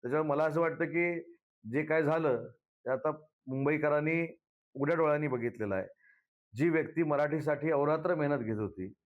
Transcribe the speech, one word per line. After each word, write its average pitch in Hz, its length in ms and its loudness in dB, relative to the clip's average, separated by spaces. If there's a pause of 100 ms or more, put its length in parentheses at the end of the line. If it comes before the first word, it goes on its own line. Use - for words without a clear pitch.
त्याच्यामुळे 147 280 0
मला 147 140 2
असं 156 160 0
वाटतं, 165 240 0
की 170 520 -2 (340)
जे 143 120 0
काय 156 200 2
झालं, 151 480 2
ते - 400 -12
आता 131 200 0 (360)
मुंबईकरांनी 151 880 0 (380)
उघड्या 143 220 0
डोळ्यांनी 151 320 2
बघितलेलं 113 460 -2
आहे. 95 120 -2 (680)
जी 143 140 2
व्यक्ती 160 340 0
मराठीसाठी 151 680 0
अहोरात्र 156 440 2
मेहनत 147 240 0
घेत 110 200 -2
होती 98 340 -6 (140)